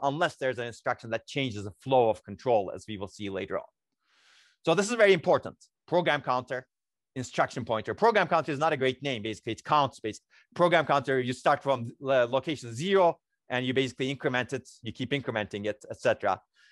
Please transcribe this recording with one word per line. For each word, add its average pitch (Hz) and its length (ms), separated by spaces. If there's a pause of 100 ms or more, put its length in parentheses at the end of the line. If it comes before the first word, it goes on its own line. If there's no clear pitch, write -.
unless 147 340
there's 127 220
an 120 80
instruction 120 440
that 113 160
changes 113 380
the 101 160
flow 127 300
of - 120
control, 104 520
as 98 120
we 107 120
will 98 100
see 101 220
later 95 280
on. - 60 (1000)
So 165 100
this 202 160
is 240 60
very 208 180
important. 151 420 (300)
Program 160 340
counter, 127 460 (500)
instruction 131 480
pointer. 110 300
Program 208 340
counter 165 240
is 135 60
not 156 140
a 151 40
great 131 260
name, 131 200
basically. 110 300
It - 120
counts, 143 340
basically. - 280 (280)
Program 170 320
counter, 135 340
you 123 120
start 143 300
from 123 280 (100)
lo-, 135 260
location 127 480
zero, 175 440 (300)
and 127 180
you 127 80
basically 131 360
increment 127 420
it, 123 160 (140)
you 110 100
keep 123 200
incrementing 110 540
it, - 240
et 107 100
cetera. 101 400 (320)